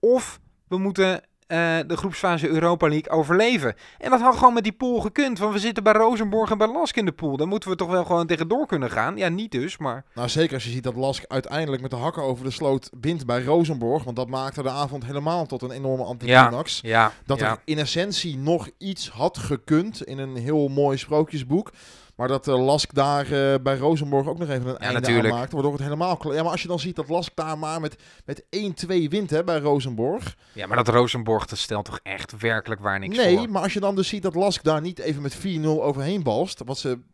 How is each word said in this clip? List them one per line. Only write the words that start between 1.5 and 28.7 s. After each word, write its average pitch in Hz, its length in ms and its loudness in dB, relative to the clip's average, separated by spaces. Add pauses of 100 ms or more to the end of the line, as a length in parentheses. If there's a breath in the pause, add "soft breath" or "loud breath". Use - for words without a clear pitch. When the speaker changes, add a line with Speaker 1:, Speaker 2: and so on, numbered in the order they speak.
Speaker 1:
de 165 100 -2
groepsfase 170 520 0
Europa 160 400 4
League 151 220 0
overleven. 160 640 4 (240 loud breath)
En - 120 -2
dat 254 100 6
had 247 160 4
gewoon 247 180 8
met 233 80 2
die 214 100 0
pool 247 280 0
gekund, 240 380 0
want 208 140 0
we 202 60 0
zitten 214 240 -2
bij 214 100 8
Rosenborg 220 580 4
en 214 80 2
bij 220 140 4
lask 311 240 0
in 214 80 2
de 170 80 2
pool. 143 240 -2
Daar 151 100 0
moeten 196 240 -2
we 180 60 0
toch 170 140 -2
wel 180 140 2
gewoon 170 220 2
tegendoor 175 400 0
kunnen 135 240 -2
gaan. 120 260 -2
Ja, 190 120 0
niet 208 220 -4
dus, 135 260 -4
maar 135 280 -6 (100)
Speaker 2:
Nou, 117 140 -4
zeker 156 260 2
als 123 100 -6
je 120 60 -6
ziet 123 120 -6
dat 117 140 -4
lask 131 320 -4
uiteindelijk 135 540 -4
met 131 80 -8
de 135 60 -6
hakken 151 260 -4
over 127 220 -2
de 131 60 -4
sloot 135 400 -2 (100)
wint 147 260 -4
bij 123 160 0
Rosenborg, 147 600 2
want 120 120 -8
dat 123 120 -4
maakte 131 340 -6
de 131 80 -2
avond 135 340 -4
helemaal 147 420 -4
tot 127 160 -8
een 127 80 -8
enorme 131 340 -4
anticlimax. 123 800 0
Speaker 1:
Ja, 117 60 -10
ja, 113 240 4 (140)
Speaker 2:
Dat 139 120 -2
Speaker 1:
ja. 110 120 0
Speaker 2:
er 110 140 -4
in 151 140 -2
essentie 165 580 -4
nog 156 320 -2 (100)
iets - 320 -8
had 135 280 -2
gekund 156 680 -2
in 135 140 -10
een 135 180 -8
heel 143 320 0
mooi 139 300 2
sprookjesboek. 151 720 0 (440 loud breath)
Maar 123 120 -2
dat, 135 200 -2
eh, 127 160 4
lask 143 300 2
daar, 143 300 2
eh, 139 380 2
bij 139 140 0
Rosenborg 143 520 2
ook 143 100 -6
nog 170 100 -6
even 127 180 -4
een 131 60 -4
Speaker 1:
Ja, - 60 -8
Speaker 2:
einde 120 220 -2
Speaker 1:
natuurlijk. 117 320 4
Speaker 2:
aan 117 60 -2
maakte, 131 160 -6
waardoor 143 180 0
het 139 100 -4
helemaal 160 340 -2
kla-, 147 180 -6
ja, 156 80 0
maar 165 100 0
als 180 100 -4
je 170 60 -8
dan 175 100 -2
ziet 170 180 -6
dat 143 120 -6
lask 170 260 -2
daar 156 240 -6
maar 156 220 -6
met, 156 160 -6 (280 soft breath)
met - 260 -12
één 196 240 -4